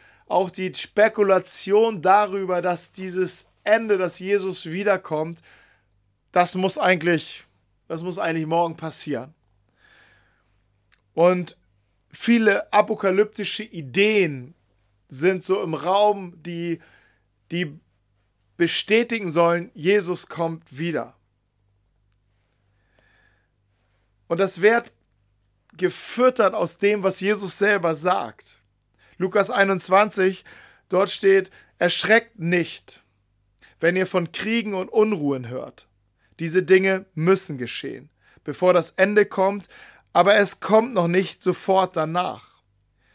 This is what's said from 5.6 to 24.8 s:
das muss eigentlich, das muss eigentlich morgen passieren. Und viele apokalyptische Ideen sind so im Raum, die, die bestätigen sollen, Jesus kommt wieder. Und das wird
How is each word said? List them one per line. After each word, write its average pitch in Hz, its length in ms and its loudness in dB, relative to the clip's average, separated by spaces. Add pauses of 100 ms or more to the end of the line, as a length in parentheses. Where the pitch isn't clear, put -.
das 180 240 2
muss 185 240 -2
eigentlich, 175 680 0 (440)
das 165 160 -8
muss 175 140 -8
eigentlich 165 280 -4
morgen 165 300 -2
passieren. 147 580 -8 (1800)
Und 180 420 2 (560)
viele 220 600 2
apokalyptische 208 920 0
Ideen 165 920 -2 (540)
sind 170 340 -2
so 190 180 -2
im 170 140 -4
Raum, 185 680 0
die, 170 400 -8 (680)
die 165 280 -6 (800)
bestätigen 214 720 0
sollen, 170 460 0
Jesus 180 540 -2
kommt 165 500 -8
wieder. 151 380 -6 (3000)
Und 170 100 -2
das 190 220 -2
wird 226 320 2 (840)